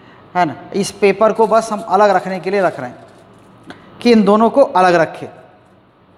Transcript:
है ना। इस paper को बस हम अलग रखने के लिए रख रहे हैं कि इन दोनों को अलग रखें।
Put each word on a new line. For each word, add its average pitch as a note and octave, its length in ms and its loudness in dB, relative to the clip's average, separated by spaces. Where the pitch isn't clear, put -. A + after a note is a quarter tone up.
है F3 100 0
ना। C3+ 100 -6
इस G3 160 -4
paper G3+ 420 2
को A3 140 0
बस A3 240 0
हम G#3 80 -8
अलग G3+ 300 2
रखने F#3 300 -4
के F3 120 -8
लिए G3+ 100 -2
रख D#3+ 180 -2
रहे B2+ 100 -12
हैं - 160 -20
कि A#3+ 100 2
इन A3 120 4
दोनों G#3+ 260 2
को C#4 120 2
अलग F#3 340 2
रखें। D#3 320 -2